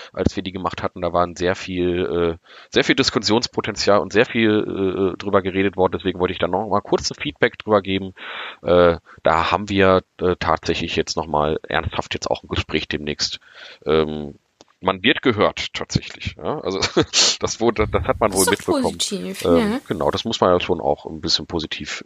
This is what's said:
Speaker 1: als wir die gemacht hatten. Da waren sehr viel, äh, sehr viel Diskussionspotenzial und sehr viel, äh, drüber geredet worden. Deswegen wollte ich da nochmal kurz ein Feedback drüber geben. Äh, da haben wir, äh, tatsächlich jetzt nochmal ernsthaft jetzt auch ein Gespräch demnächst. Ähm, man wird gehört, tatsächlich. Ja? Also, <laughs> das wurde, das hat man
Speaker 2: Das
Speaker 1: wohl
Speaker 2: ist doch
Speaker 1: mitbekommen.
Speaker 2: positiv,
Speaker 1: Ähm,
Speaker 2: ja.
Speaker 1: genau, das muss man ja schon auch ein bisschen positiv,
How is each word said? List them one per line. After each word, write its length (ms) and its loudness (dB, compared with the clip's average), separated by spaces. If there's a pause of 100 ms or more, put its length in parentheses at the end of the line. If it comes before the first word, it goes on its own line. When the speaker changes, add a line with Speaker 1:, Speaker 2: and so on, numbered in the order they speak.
(120)
Speaker 1:
als 240 -2
wir 60 -4
die 100 -6
gemacht 300 -6
hatten. 180 -6
Da 140 -2
waren 200 0
sehr 200 0
viel, 840 0
äh, 80 -20 (220)
sehr 160 0
viel 100 2
Diskussionspotenzial 1040 0
und 120 -6
sehr 140 4
viel, 880 2
äh, 20 -10
drüber 240 0
geredet 380 0
worden. 180 4
Deswegen 240 -4
wollte 140 0
ich 60 -10
da 60 2
nochmal 360 0
kurz 280 -2
ein 80 -12
Feedback 380 -2
drüber 240 2
geben. 320 -2 (500)
Äh, 340 6 (260)
da 280 2
haben 200 0
wir, 320 6 (180)
äh, 180 2
tatsächlich 580 -2
jetzt 200 -2
nochmal 500 0
ernsthaft 460 -4
jetzt 180 -6
auch 120 -2
ein 60 -20
Gespräch 380 -4
demnächst. 440 -4 (560)
Ähm, 480 0 (460)
man 240 -2
wird 180 2
gehört, 500 0
tatsächlich. 640 -6
Ja? 240 -6
Also, 200 -4
<laughs> 580 0
das 220 -4
wurde, 260 2
das 180 -2
hat 140 -2
man 140 2
Speaker 2:
Das 60 -2
Speaker 1:
wohl 40 2
Speaker 2:
ist 40 2
doch 40 2 (240)
Speaker 1:
mitbekommen. 80 0 (160)
Speaker 2:
positiv, 460 -6
Speaker 1:
Ähm, 120 4 (160)
Speaker 2:
ja. 140 -4
Speaker 1:
genau, 240 0
das 140 -6
muss 160 -6
man 120 6
ja 80 4
schon 200 -2
auch 260 -2
ein 140 -10
bisschen 260 -2
positiv, 600 -8